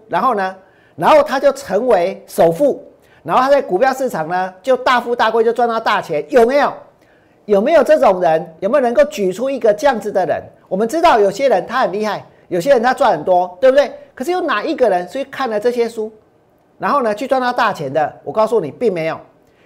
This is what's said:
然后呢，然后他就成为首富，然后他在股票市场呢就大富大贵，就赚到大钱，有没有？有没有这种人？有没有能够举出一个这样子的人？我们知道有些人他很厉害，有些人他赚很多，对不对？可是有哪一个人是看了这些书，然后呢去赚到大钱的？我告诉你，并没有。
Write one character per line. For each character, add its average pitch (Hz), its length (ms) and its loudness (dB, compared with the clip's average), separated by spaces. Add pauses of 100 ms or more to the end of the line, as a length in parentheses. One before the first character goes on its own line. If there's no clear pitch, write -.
然 - 140 -2
后 247 140 0
呢， 190 200 -4 (400)
然 175 140 0
后 294 140 6
他 269 160 -4
就 277 140 2
成 214 340 -4
为 196 400 0
首 170 240 2
富， 220 320 0 (400)
然 165 120 -2
后 240 60 4
他 262 80 2
在 285 120 4
股 185 160 -2
票 262 160 2
市 262 160 -4
场 160 180 -6
呢 185 340 -4
就 254 160 0
大 247 220 0
富 240 160 -4
大 226 160 0
贵， 226 120 2
就 233 100 2
赚 240 140 0
到 226 120 -2
大 214 220 0
钱， 151 280 -4
有 247 160 4
没 262 120 2
有？ 254 160 0 (720)
有 202 140 2
没 262 140 2
有 294 100 6
这 302 160 4
种 196 220 2
人？ 165 380 0
有 190 100 -4
没 269 80 0
有 277 40 0
能 240 120 0
够 - 120 4
举 190 280 -4
出 240 160 -6
一 269 100 -6
个 214 140 2
这 247 140 -2
样 262 120 0
子 208 120 -8
的 185 140 0
人？ 131 160 -4 (260)
我 - 100 -4
们 220 100 0
知 311 140 -4
道 302 180 4
有 196 120 2
些 269 180 0
人 180 180 0
他 247 140 -4
很 196 100 -2
厉 208 140 -4
害， 190 180 -6 (240)
有 180 120 -4
些 170 100 0
人 262 120 4
他 247 120 2
赚 247 180 2
很 156 120 -2
多， 180 360 0
对 262 100 4
不 262 60 4
对？ 285 160 2 (220)
可 - 100 -10
是 311 80 -4
有 359 100 -2
哪 233 220 -2
一 294 120 -4
个 247 140 2
人 180 200 -2
是 269 160 -6
看 269 240 -8
了 208 100 -4
这 233 120 -2
些 233 180 -2
书， 220 220 -8 (680)
然 196 140 -4
后 277 100 0
呢 220 120 -2
去 254 140 -8
赚 262 140 0
到 247 100 -2
大 240 220 -2
钱 143 180 -8
的？ 147 220 -2 (100)
我 - 80 -10
告 220 160 0
诉 220 140 0
你， 143 100 -6
并 220 220 -2
没 160 140 -4
有。 151 120 -6 (460)